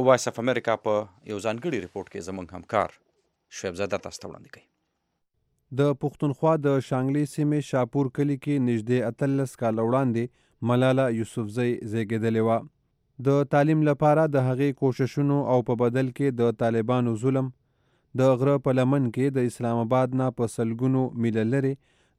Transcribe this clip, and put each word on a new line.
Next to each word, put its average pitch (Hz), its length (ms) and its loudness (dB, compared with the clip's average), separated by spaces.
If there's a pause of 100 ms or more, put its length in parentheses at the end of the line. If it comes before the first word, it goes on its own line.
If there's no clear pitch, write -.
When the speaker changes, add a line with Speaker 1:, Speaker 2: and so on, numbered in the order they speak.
Speaker 1:
وایس 123 200 4
اف 117 100 -6
امریکا 117 380 0
په 107 300 -2 (180)
یو 104 140 -8
ځانګړي 110 420 -4
ریپورت 90 280 -10
کې 95 200 -12
زموږ 95 260 -10
همکار 90 440 -2 (540)
شعیب 92 220 -8
زاده 98 240 -4
تاسو - 220 -14
ته 95 80 -14
وړاندې - 220 -18
کوي. - 200 -20 (1000)
Speaker 2:
د 143 180 2 (120)
پښتونخوا 151 540 0
د 139 300 0
شانګلې 139 460 -2
سیمې 147 280 0
شاپور 135 480 0
کلي 143 280 -2
کې 147 220 -4
نږدې 120 400 0 (100)
اتلس 135 480 -2
کاله 113 260 0
وړاندې 120 420 0 (380)
ملاله 127 420 2 (120)
یوسفزۍ 113 540 -4 (220)
زیږېدلې 110 540 0
وه. 113 100 4 (640)
د 139 260 2
تعلیم 151 380 2
لپاره 151 440 4
د 135 200 2
هغې 131 340 0
کوششونو 139 560 0 (160)
او 127 100 4
په 120 120 -2
بدل 123 340 0
کې 131 320 -2
د 117 220 2
طالبانو 117 540 0
ظلم، 131 340 0 (640)
د 131 260 6
غره 143 180 4
په 135 140 0
لمن 131 380 2
کې 135 260 0
د 123 140 2
اسلام 117 320 -2
آباد 127 320 2
نه 131 160 0
په 120 160 -4
سلګونو 123 580 -2 (100)
میله 113 300 0
لرې 135 300 0 (440)